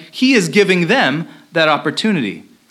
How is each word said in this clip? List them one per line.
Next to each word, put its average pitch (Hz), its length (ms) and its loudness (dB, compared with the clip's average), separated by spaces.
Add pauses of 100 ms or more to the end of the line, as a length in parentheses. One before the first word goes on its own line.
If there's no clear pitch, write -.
(100)
he 254 220 0
is 190 160 2
giving 180 380 2
them 165 420 0 (240)
that 160 160 2
opportunity. 147 760 -2 (260)